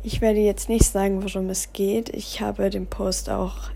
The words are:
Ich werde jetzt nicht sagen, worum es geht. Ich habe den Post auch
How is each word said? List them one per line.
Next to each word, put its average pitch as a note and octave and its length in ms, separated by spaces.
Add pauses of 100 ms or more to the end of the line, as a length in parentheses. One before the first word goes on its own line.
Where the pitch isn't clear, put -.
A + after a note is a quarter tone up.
Ich - 180
werde G#3+ 180
jetzt G#3 300
nicht A3+ 160
sagen, G3 380
worum F#3+ 260
es - 240
geht. G#3 360
Ich - 300
habe G#3 300
den F#2+ 160
Post - 460
auch - 440